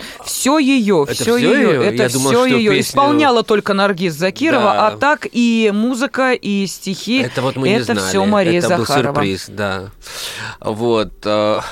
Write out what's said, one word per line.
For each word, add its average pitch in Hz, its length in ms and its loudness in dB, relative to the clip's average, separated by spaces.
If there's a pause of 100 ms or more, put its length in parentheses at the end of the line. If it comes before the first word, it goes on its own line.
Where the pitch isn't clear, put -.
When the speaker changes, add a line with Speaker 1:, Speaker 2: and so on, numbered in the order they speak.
(240)
Speaker 1:
Все - 340 0
ее, 226 460 2
Speaker 2:
Это - 100 -4
Speaker 1:
все - 100 -4
Speaker 2:
все 233 120 2
Speaker 1:
ее, 240 360 4
Speaker 2:
ее? 139 100 2
Speaker 1:
это 220 220 0
Speaker 2:
Я - 60 0
думал, 131 200 0
Speaker 1:
все 247 160 4
Speaker 2:
что 254 100 2
Speaker 1:
ее. 220 160 2
Speaker 2:
песню 147 200 0
Speaker 1:
Исполняла 285 500 2
только 208 320 0
Наргиз 190 400 0
Закирова, 208 580 0
Speaker 2:
Да. 208 160 2
Speaker 1:
а 208 80 -4
так 277 360 0
и 226 420 2
музыка, 254 580 0
и 196 360 -2
стихи. 202 540 -4
Speaker 2:
Это 127 200 -4
вот 131 140 -2
мы 135 120 0
не - 80 2
Speaker 1:
Это 120 180 -2
Speaker 2:
знали. 104 40 0 (100)
Speaker 1:
все 190 160 0
Мария 196 360 2
Speaker 2:
Это 175 160 0
был - 100 -2
Speaker 1:
Захарова. 143 300 0
Speaker 2:
сюрприз, 98 320 -2
да. 98 420 -6 (720)
Вот, 110 520 -2 (120)
э, 104 360 0 (120)